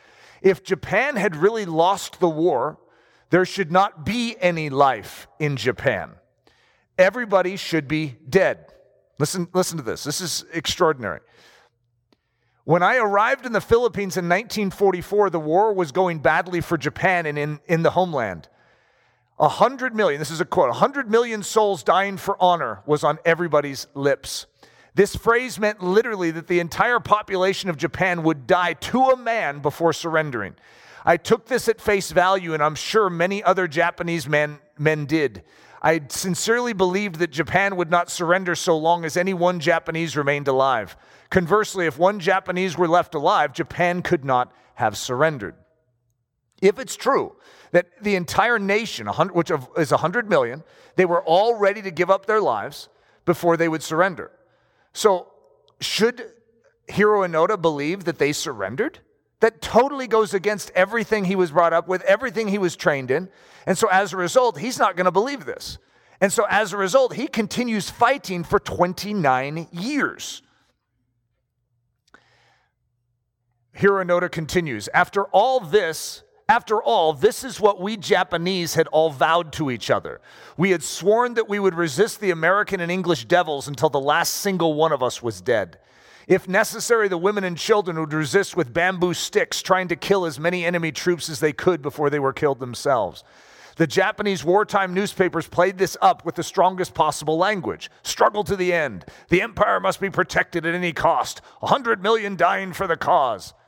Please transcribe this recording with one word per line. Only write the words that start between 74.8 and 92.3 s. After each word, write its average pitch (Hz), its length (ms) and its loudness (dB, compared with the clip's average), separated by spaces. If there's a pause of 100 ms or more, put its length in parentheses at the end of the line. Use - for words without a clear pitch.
"After 180 300 2
all 247 360 2
this, 165 640 -2 (260)
after 220 340 2
all, 180 300 2
this 196 320 0
is 208 160 -10
what 202 180 4
we 208 200 -6
Japanese 175 760 -2
had 160 120 2
all 156 240 2
vowed 156 440 0
to 151 160 -4
each 117 200 -4
other. 85 320 -2 (340)
We 190 140 2
had 170 120 0
sworn 226 520 0
that 220 120 0
we 208 120 -2
would 190 160 2
resist 170 460 0
the 196 100 0
American 185 500 0
and 170 100 -4
English 175 360 -2
devils 151 420 0
until 147 220 0
the 139 100 0
last 151 320 0
single 170 400 0
one 156 200 2
of 131 100 0
us 120 200 -2
was 104 200 -6
dead. 98 360 -2 (480)
If 185 220 2
necessary, 214 580 0
the 180 120 -2
women 196 260 0
and 175 120 -4
children 175 440 0
would 151 120 -4
resist 156 440 0
with 135 160 0
bamboo 175 420 0
sticks, - 480 -2
trying 185 260 2
to 170 80 -2
kill 190 280 0
as 143 160 -6
many 175 240 -2
enemy 165 260 -2
troops 170 380 -2
as 151 100 -8
they 151 140 2
could 170 300 0
before 143 280 -2
they 147 80 0
were 135 140 0